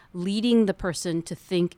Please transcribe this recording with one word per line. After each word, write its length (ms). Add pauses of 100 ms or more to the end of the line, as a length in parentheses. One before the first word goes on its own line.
(140)
leading 500
the 80
person 500
to 120
think 420